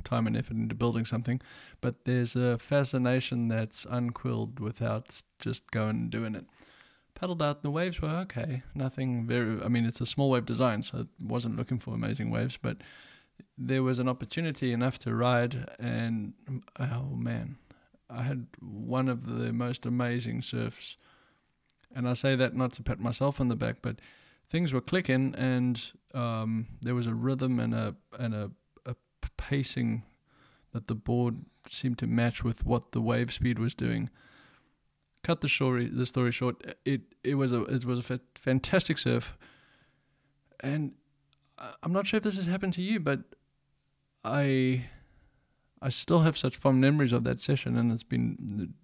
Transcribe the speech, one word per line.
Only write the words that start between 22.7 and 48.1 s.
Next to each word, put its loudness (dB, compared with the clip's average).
to -12
pat -2
myself 0
on 4
the 2
back, -2
but -4
things 0
were 2
clicking, 2
and, 0
um, -2
there 0
was 0
a 0
rhythm 2
and 0
a, -2
and -2
a, -4
a -6
p-, -10
pacing 0
that -6
the -2
board 0
seemed -2
to -2
match 2
with -2
what 0
the 0
wave 0
speed 0
was 0
doing. 0
Cut 0
the 0
story, 2
the -2
story 2
short, -4
it, 0
it 0
was 2
a, 2
it 0
was 0
a -2
fa-, -4
fantastic 2
surf, 0
and -2
I, -14
I'm 0
not 2
sure 2
if 0
this 0
has -2
happened 0
to -2
you, 2
but 0
I, 2
I -2
still 4
have 6
such 0
fond 4
memories 6
of 4
that 0
session, 0
and 4
it's -2
been -2